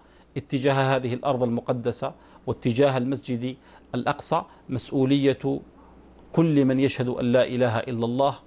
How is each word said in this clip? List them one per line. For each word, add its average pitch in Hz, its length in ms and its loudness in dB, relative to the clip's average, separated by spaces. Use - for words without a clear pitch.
اتجاه 135 600 0
هذه 123 180 -2
الأرض 123 280 -2
المقدسة 120 720 -2
واتجاه 131 520 0
المسجد 127 580 -4
الأقصى. 143 480 -2
مسؤولية 135 920 0
كل 156 320 4
من 131 160 2
يشهد 131 280 0
أن 123 240 -2
لا 123 120 4
إله 120 340 0
إلا 117 260 -4
الله 127 300 0